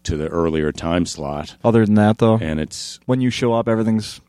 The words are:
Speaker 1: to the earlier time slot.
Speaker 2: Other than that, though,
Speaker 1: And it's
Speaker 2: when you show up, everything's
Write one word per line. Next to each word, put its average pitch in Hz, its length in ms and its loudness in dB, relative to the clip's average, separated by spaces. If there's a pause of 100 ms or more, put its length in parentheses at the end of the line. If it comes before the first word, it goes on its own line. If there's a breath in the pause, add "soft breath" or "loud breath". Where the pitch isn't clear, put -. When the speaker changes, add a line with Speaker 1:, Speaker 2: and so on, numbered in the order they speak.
Speaker 1:
to - 140 -6
the 76 120 -4
earlier 80 440 0
time 82 340 -2
slot. 73 580 -10
Speaker 2:
Other 113 220 4
than 104 80 4
that, 107 240 4
though, 113 200 4
Speaker 1:
And 78 220 -4
it's - 460 -10
Speaker 2:
when 127 140 0
you 127 100 0
show 117 240 -2
up, 117 140 -2
everything's 110 600 0